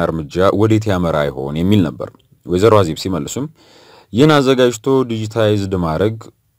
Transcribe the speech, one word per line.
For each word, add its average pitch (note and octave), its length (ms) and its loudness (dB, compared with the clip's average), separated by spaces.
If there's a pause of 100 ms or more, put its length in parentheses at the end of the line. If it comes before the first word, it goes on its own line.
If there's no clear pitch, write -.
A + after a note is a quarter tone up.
እርምጃ E2 520 0
ወዴት G#2+ 320 2
ያመራ F2+ 380 -2
ይሆን C#2 300 -6
የሚል F#2+ 280 2
ነበር። C#2 260 -6 (360)
ወይዘሮ F#2 300 2
አዜብ E2+ 220 2
ሲመልሱም F#2 480 -6 (680)
«ይህን C#3+ 200 6
አዘጋጅቶ B2+ 540 2 (180)
ዲጂታይዝድ G#2+ 720 -2
ማድረግ F2 380 -2 (440)